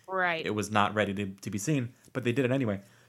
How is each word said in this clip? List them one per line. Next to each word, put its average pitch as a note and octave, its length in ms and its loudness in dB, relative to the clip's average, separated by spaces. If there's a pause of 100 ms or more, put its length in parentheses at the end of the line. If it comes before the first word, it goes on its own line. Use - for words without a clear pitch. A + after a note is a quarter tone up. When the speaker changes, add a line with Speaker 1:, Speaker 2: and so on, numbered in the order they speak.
Speaker 1:
Right. F3+ 380 -2
Speaker 2:
it F#2 40 -2
was G#2 200 -2
not G2+ 240 4
ready G2+ 200 2
to, G2 120 -4 (160)
to A2 80 -8
be G#2 80 -2
seen, C3 360 -2 (180)
but B2+ 100 -4
they A#2+ 100 0
did C3 120 2
it A#2+ 80 2
anyway. A2 280 0 (280)